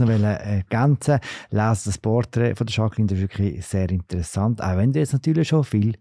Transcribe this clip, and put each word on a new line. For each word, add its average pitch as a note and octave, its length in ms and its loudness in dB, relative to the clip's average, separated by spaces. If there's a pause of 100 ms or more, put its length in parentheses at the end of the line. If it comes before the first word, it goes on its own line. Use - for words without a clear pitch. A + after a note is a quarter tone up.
noch A#2+ 80 4
wollen, G#2+ 160 4
äh, G#2 320 -2
ergänzen. C3+ 640 0 (300)
Lest G#2+ 360 0
das G2+ 120 -4
Porträt A#2 580 0
von A2+ 100 -2
der A2 80 -6
Jacqueline, A2 320 0
das F#2+ 120 0
ist F#2+ 40 0
wirklich G2+ 420 -2
sehr F#2 240 -2
interessant, F#2 720 -2
auch F#2 160 0
wenn A2+ 160 2
ihr D3+ 100 0
jetzt C#3 100 -4
natürlich D#3 340 0
schon D#3 160 2
viel G#2+ 220 0 (160)